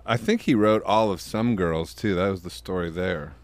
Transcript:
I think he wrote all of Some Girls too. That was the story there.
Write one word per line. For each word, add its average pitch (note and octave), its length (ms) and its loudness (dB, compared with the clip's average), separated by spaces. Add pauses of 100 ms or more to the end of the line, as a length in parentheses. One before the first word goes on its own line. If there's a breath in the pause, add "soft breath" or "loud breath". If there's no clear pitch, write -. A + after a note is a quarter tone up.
I A2+ 120 0
think G#3+ 240 0
he - 120 2
wrote G#2+ 300 4
all G#2+ 280 4
of F2+ 80 -4
Some A2+ 360 -2
Girls E2 400 -2
too. G#2+ 180 -2
That F#2 160 0
was F#2 140 -6
the F2+ 80 -12
story F2+ 400 -6
there. E2+ 420 -6 (100)